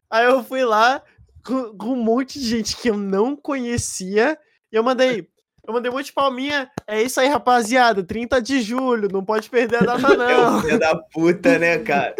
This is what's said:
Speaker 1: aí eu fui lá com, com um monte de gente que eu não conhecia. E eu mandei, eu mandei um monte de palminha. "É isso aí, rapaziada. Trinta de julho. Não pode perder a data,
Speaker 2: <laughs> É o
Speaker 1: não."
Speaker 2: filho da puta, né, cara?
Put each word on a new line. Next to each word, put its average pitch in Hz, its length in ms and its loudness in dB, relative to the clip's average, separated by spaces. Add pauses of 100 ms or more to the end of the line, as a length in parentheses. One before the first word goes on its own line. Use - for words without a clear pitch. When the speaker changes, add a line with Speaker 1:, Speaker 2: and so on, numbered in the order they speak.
(100)
Speaker 1:
aí 233 160 2
eu 254 180 4
fui 262 200 -4
lá 233 380 2 (420)
com, 233 320 -6
com 196 120 -12
um 262 140 -2
monte 254 360 -2
de 262 80 -6
gente 220 300 -4
que - 140 -4
eu 208 80 0
não 202 360 -2
conhecia. 240 1040 -4 (340)
E 220 40 -4
eu 220 80 4
mandei, 247 420 0 (400)
eu 220 60 -8
mandei 240 180 -4
um 247 40 -4
monte 277 120 -6
de - 60 -18
palminha. 277 580 -4 (160)
"É 214 160 -2
isso 254 160 -2
aí, 262 100 4
rapaziada. 240 760 2
Trinta 233 380 -4
de 262 180 -2
julho. 233 500 -2
Não 190 140 -4
pode 214 240 -4
perder 233 300 0
a 233 60 2
data, 240 120 2
Speaker 2:
<laughs> 247 340 2
É 254 80 4
o 240 140 4
Speaker 1:
não." - 80 0
Speaker 2:
filho - 180 0
da 160 180 2
puta, 170 640 2
né, 170 200 2
cara? 143 420 -2